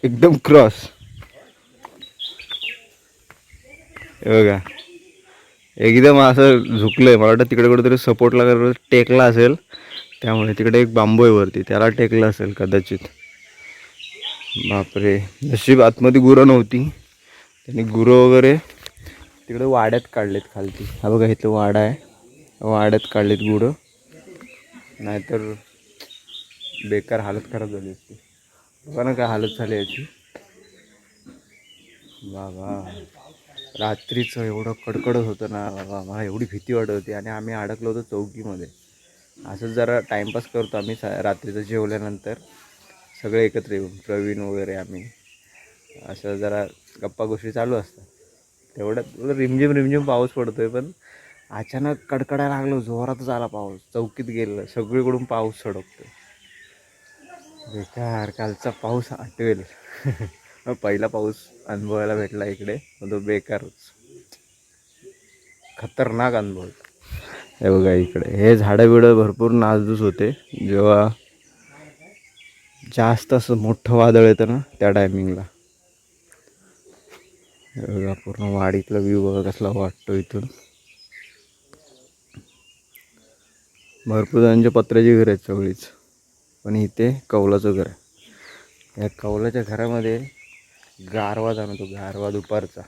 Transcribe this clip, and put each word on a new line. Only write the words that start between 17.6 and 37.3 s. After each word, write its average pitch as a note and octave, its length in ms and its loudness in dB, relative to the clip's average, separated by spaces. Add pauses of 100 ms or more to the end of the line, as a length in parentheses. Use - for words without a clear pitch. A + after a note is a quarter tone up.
त्यांनी A#2+ 160 -6
गुरं A2+ 300 4
वगैरे B2+ 440 8 (920)
तिकडे A#2+ 160 -6
वाड्यात A#2+ 360 0 (120)
काढलेत G2+ 280 -4 (140)
खालती. G2 300 -12
हा - 240 -8
बघा, A2+ 180 2
इथं A2 220 -2
वाडा G#2 300 0
आहे, G#2+ 160 0 (680)
वाड्यात G#2+ 520 0
काढलेत G#2 260 0
गुरं, G#2+ 340 -2 (1300)
नाहीतर G#2+ 540 -8 (1400)
बेकार G#2 300 -4
हालत G2+ 200 -8 (120)
खराब G#2+ 160 -10
झाली F#2+ 220 -14
असती. - 280 -20 (680)
बघा B2 160 -8
ना B2+ 100 -4
काय A#2+ 140 -4
हालत A2 220 -4 (100)
झाली G#2+ 180 -8
याची. G#2 300 -10 (2250)
बाबा, F#2+ 800 -16 (800)
रात्रीचं A2+ 640 -8
एवढं A2 280 -10
कडकडत A#2 520 -4
होतं G#2+ 260 -10
ना G2+ 200 -10
बाबा, G2 320 -14
मला G2+ 220 -12
एवढी G#2 200 -8
भीती G#2+ 280 -12
वाटत A2+ 180 -4
होती. G#2 220 -8
आणि G#2 160 -12
आम्ही A2 260 -12